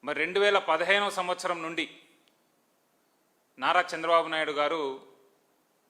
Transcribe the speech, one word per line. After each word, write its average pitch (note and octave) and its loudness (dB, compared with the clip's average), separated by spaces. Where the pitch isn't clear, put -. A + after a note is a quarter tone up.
మరి C#3+ -6
రెండు F3 0
వేల G3+ 4
పదిహేనవ F#3 2
సంవత్సరం F3+ -4
నుండి E3 -6
నారా E3+ 2
చంద్రబాబు E3 2
నాయుడు D#3 -2
గారు, D3 -2